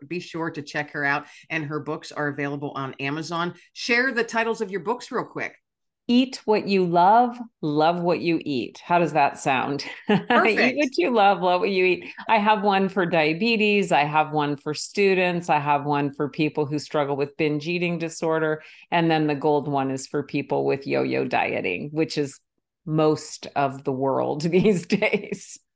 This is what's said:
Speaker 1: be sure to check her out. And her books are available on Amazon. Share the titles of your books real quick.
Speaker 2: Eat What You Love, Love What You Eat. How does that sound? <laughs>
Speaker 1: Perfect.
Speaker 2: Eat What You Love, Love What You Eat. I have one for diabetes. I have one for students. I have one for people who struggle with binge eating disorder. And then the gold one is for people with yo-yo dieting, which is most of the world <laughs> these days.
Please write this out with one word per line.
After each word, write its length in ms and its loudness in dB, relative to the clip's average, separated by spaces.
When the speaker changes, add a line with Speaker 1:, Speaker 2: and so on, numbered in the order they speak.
Speaker 1:
be 120 -8
sure 320 -8
to 100 -10
check 300 -8
her 140 -4
out. 200 -2
And 160 -4
her 140 -6
books 320 -10
are 180 -4
available 460 -6
on 240 -8
Amazon. 540 -4
Share 380 0
the 140 0
titles 360 -2
of 100 -6
your 100 -6
books 300 -6
real 140 -4
quick. 300 -10
Speaker 2:
Eat 340 2
What 220 2
You 200 4
Love, 500 6
Love 400 2
What 180 0
You 240 0
Eat. 400 -4
How 140 2
does 160 2
that 240 2
sound? 480 -2
<laughs> 100 -20
Speaker 1:
Perfect. 520 4
Speaker 2:
Eat 160 2
What 220 -2
You 160 2
Love, 300 4
Love 180 4
What 80 0
You 160 2
Eat. 200 0
I 120 4
have 240 2
one 260 2
for 160 0
diabetes. 840 2
I 140 4
have 280 0
one 240 0
for 160 -6
students. 800 0
I 80 4
have 260 0
one 260 0
for 160 -4
people 380 -2
who 140 -4
struggle 360 -2
with 220 -4
binge 300 -2
eating 320 -2
disorder. 640 -2
And 200 2
then 180 2
the 80 0
gold 320 0
one 240 -2
is 160 -6
for 160 -4
people 420 -2
with 220 -2
yo-yo 380 0
dieting, 680 -2
which 240 -2
is 220 -4
most 580 0
of 280 -2
the 80 -2
world 500 -2
<laughs> 80 0
these 380 2
days. 720 -2